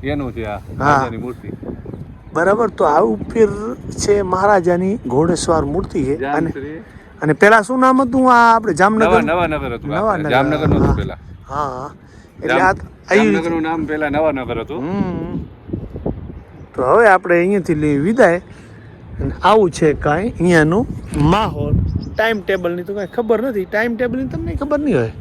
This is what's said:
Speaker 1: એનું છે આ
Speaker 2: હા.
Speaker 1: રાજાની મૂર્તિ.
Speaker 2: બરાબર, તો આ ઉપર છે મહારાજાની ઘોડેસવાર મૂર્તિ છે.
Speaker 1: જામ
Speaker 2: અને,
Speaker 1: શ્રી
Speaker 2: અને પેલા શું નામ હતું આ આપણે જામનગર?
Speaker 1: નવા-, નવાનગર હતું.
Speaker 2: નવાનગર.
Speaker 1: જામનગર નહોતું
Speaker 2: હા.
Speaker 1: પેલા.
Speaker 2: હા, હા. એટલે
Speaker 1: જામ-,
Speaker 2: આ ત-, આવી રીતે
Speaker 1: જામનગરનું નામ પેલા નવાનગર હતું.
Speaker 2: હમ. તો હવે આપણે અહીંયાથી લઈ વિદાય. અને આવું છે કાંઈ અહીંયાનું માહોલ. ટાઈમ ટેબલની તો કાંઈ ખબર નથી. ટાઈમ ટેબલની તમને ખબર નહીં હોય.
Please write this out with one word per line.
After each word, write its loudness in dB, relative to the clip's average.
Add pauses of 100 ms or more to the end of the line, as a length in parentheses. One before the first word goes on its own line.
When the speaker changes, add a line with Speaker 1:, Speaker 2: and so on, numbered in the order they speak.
Speaker 1:
એનું -4
છે -8
આ -6
Speaker 2:
હા. -10 (180)
Speaker 1:
રાજાની 0
મૂર્તિ. -12 (840)
Speaker 2:
બરાબર, 2
તો -2
આ 4
ઉપર 0
છે -2
મહારાજાની 2
ઘોડેસવાર 2
મૂર્તિ -4
છે. -2
Speaker 1:
જામ -4
Speaker 2:
અને, 0
Speaker 1:
શ્રી -10 (400)
Speaker 2:
અને 2
પેલા 6
શું -2
નામ 4
હતું 4
આ 6
આપણે 0
જામનગર? 2
Speaker 1:
નવા-, 4
નવાનગર -2
હતું. -10
Speaker 2:
નવાનગર. -2
Speaker 1:
જામનગર 2
નહોતું 2
Speaker 2:
હા. 2
Speaker 1:
પેલા. -4 (300)
Speaker 2:
હા, -10
હા. -6 (460)
એટલે -10
Speaker 1:
જામ-, 2
Speaker 2:
આ 4
ત-, -4 (340)
આવી 4
રીતે 4
Speaker 1:
જામનગરનું -2
નામ -4
પેલા -4
નવાનગર -2
હતું. -8
Speaker 2:
હમ. -6 (1400)
તો -2
હવે 4
આપણે 4
અહીંયાથી 0
લઈ 0
વિદાય. 4 (800)
અને -4 (120)
આવું 4
છે 2
કાંઈ -2
અહીંયાનું 2 (300)
માહોલ. 0 (440)
ટાઈમ 0
ટેબલની -4
તો -8
કાંઈ -6
ખબર -2
નથી. -4
ટાઈમ -2
ટેબલની -4
તમને -6
ખબર -2
નહીં 0
હોય. -2